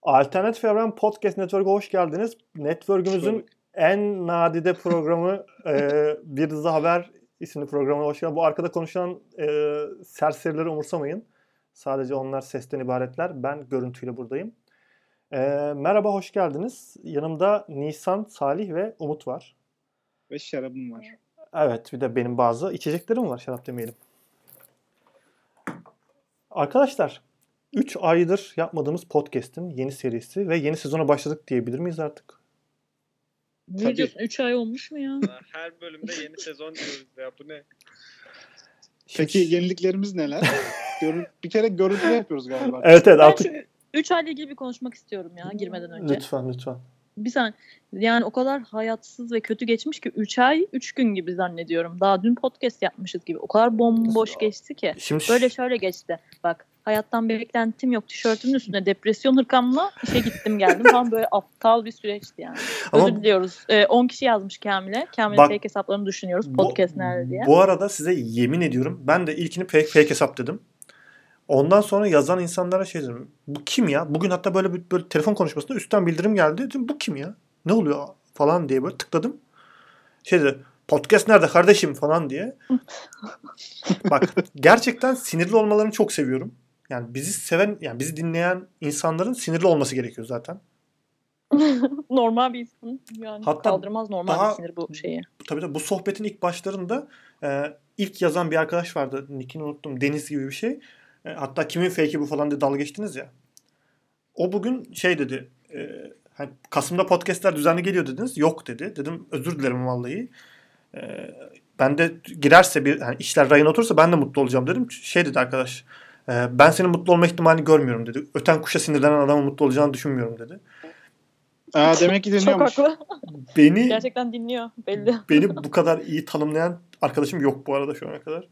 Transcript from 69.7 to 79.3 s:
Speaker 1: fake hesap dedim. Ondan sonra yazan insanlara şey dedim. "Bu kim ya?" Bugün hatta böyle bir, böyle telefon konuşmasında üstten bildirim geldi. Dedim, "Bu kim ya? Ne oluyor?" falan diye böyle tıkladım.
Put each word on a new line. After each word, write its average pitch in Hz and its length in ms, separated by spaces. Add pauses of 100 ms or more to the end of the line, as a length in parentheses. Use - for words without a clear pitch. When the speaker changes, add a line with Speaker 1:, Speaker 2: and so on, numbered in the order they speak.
Speaker 1:
fake 151 240
hesap 143 280
dedim. 131 220 (880)
Ondan 147 320
sonra 208 280
yazan 165 340
insanlara 180 420
şey 170 180
dedim. 123 280 (160)
"Bu 139 200
kim 226 220
ya?" 147 260
Bugün 180 160
hatta 180 240
böyle 190 200
bir, 175 80 (100)
böyle 180 160
telefon 160 260
konuşmasında 160 440
üstten 190 280
bildirim 170 280
geldi. 170 280
Dedim, 262 260
"Bu 294 100
kim - 180
ya? 156 180 (320)
Ne 170 60
oluyor?" 143 340 (280)
falan 156 340
diye 131 140
böyle 135 140
tıkladım. 170 400 (840)